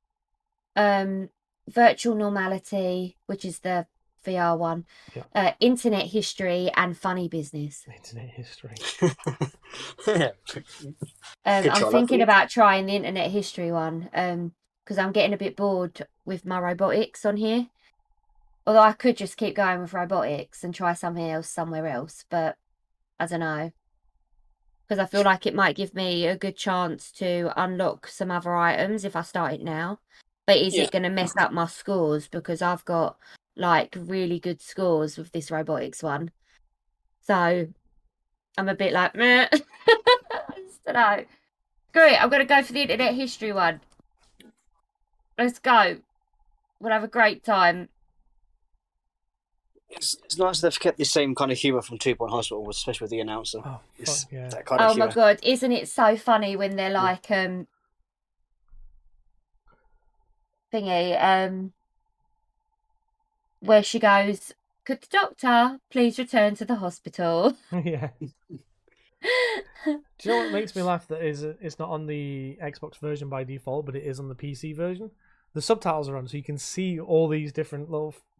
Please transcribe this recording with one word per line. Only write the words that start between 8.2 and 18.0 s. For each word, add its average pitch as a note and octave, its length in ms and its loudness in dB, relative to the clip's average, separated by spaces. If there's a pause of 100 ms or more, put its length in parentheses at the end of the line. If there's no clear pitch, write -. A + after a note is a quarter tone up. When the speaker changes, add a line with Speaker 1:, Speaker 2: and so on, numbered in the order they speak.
Speaker 2:
history. - 440 -18 (260)
Speaker 3:
<laughs> E3+ 160 0 (880)
Yeah. E3 260 2 (1120)
Speaker 1:
Um, G3 160 4
Speaker 3:
Good - 100 4
Speaker 1:
I'm G#3 80 4
Speaker 3:
try, G#3+ 100 0
Speaker 1:
thinking A#3+ 280 4
Speaker 3:
Lucky. A3+ 40 4
Speaker 1:
about G#3 280 6
trying G3 360 6
the G3 100 -2
internet F#3 340 -2
history F#3 420 -4
one, E3 400 -4
um, F3 400 -4 (320)
'cause G3 140 -8
I'm F#3+ 140 0
getting G3+ 200 4
a G3 60 -2
bit G3 180 -6
bored F#3 500 -2 (180)
with F3+ 200 -10
my F#3 160 -4
robotics F3+ 640 -2
on G#3 140 0
here. A3+ 300 -2 (1000)